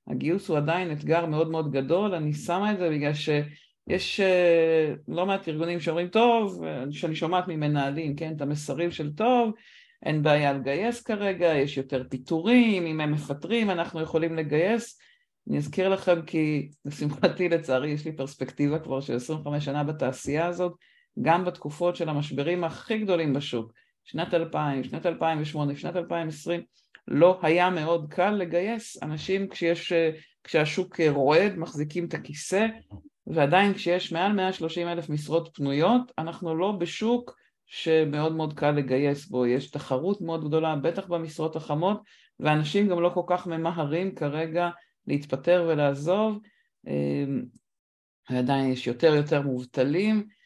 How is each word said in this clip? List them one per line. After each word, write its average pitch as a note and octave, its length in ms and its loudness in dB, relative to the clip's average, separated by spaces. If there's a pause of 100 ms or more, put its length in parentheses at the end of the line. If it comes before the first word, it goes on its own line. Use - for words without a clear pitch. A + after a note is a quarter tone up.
הגיוס E3+ 420 -2
הוא E3+ 80 0
עדיין D#3+ 360 0
אתגר D3+ 340 0
מאוד D#3+ 240 0
מאוד D#3+ 220 -2
גדול, E3 420 0
אני D3+ 180 -2
שמה F#3 400 -2
את G3+ 60 -2
זה F3 120 0
בגלל D3 240 0
שיש, - 1040 -4
אה, E3+ 720 6 (140)
לא E3 180 -2
מעט G3 220 -2
ארגונים E3 320 -2
שאומרים, E3 280 -2
"טוב", A3 560 4
אה, D3 260 -6
שאני D#3 260 -4
שומעת F3 320 0
ממנהלים, D3 680 -2
כן, D#3 200 -6
את D3+ 60 -6
המסרים D3 480 -4
של, D3+ 220 -6
"טוב, A#3 400 2 (500)
אין D3+ 200 0
בעיה D3 300 4
לגייס D3 500 -2
כרגע, F#3+ 520 0
יש C#3 220 0
יותר C3+ 340 -4
פיטורים, F#3+ 760 2
אם D#3 140 -2
הם D3+ 120 0
מפטרים, F3+ 580 -2
אנחנו E3+ 300 -2
יכולים D#3+ 360 0
לגייס." E3 640 0 (500)
אני C#3+ 100 0
אזכיר D3+ 300 0
לכם F#3+ 340 2
כי, D3+ 460 -2 (160)
לשמחתי, D3+ 640 -2
לצערי, D3+ 420 0
יש D3 140 -4
לי D#3+ 80 -6
פרספקטיבה C#3+ 680 -4
כבר C#3 220 -4
של C3 160 -4
עשרים D#3 240 -6
וחמש D3 240 -4
שנה C#3+ 200 -2
בתעשייה D3 640 -2
הזאת, F3 260 -2 (500)
גם E3+ 220 4
בתקופות F3 520 -2
של E3+ 120 -4
המשברים D3 560 -2
הכי E3 340 -4
גדולים F3 340 2
בשוק, B2 400 -4 (320)
שנת F3+ 300 -4
אלפיים, D3+ 500 0
שנת D#3+ 220 -6
אלפיים D#3+ 360 0
ושמונה, D3 340 -4
שנת D#3+ 200 -6
אלפיים E3+ 320 -4
עשרים, E3 320 -6 (480)
לא F3 340 8
היה F3 280 4
מאוד E3 400 0
קל F#3+ 200 2
לגייס G3 720 -2
אנשים F#3+ 460 -2
כשיש, E3+ 440 -2
אה, E3 180 4 (340)
כשהשוק, D#3+ 560 0
אה, D#3 100 6
רועד, D3+ 460 4
מחזיקים D#3+ 480 -6
את E3 100 -8
הכיסא, D#3 520 -2 (600)
ועדיין E3 480 4
כשיש F3+ 380 -2
מעל F3+ 200 0
מאה F#3+ 200 0
שלושים E3+ 360 -4
אלף E3+ 220 -6
משרות D3+ 440 -2
פנויות, D#3+ 640 2
אנחנו E3 360 -4
לא F#3 180 0
בשוק G#3+ 640 -2 (300)
שמאוד D#3 680 0
מאוד D#3 240 -4
קל D3 120 2
לגייס C#3+ 560 0
בו, B2 200 0
יש B2 240 0
תחרות D3 500 -4
מאוד E3 240 -6
גדולה, D#3 320 0
בטח E3+ 300 -2
במשרות D#3+ 500 -4
החמות, D#3+ 460 0 (380)
ואנשים D3+ 480 2
גם F3 120 2
לא F3 140 4
כל F3 120 0
כך F3+ 200 0
ממהרים E3 680 -2
כרגע D#3+ 540 -2 (380)
להתפטר D#3 640 2
ולעזוב, D#3+ 680 2 (480)
אמ, C#3+ 580 -2 (840)
ועדיין C3 420 0
יש B2+ 140 -6
יותר B2 260 4
ויותר D3 300 2
מובטלים. C#3+ 840 0 (200)